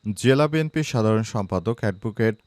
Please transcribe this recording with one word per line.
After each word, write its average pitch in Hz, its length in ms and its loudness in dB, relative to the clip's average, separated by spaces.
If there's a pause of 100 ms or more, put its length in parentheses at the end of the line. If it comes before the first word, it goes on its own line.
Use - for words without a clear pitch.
জেলা 131 400 2
বিএনপি 156 360 -2
সাধারণ 110 400 2
সম্পাদক 101 580 -4
অ্যাডভোকেট 107 540 -2 (120)